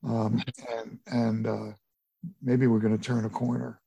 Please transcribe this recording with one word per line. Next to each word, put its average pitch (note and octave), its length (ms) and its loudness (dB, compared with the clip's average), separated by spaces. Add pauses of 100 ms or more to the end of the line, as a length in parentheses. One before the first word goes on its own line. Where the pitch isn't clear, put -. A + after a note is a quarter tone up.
Um, A2+ 400 0 (280)
and, A2+ 360 -8
and, A2+ 400 0
uh, G#2+ 260 -4 (720)
maybe B2+ 240 4
we're A2+ 120 6
gonna A2 180 4
turn A2+ 300 0
a A2 40 -4
corner B2 560 -2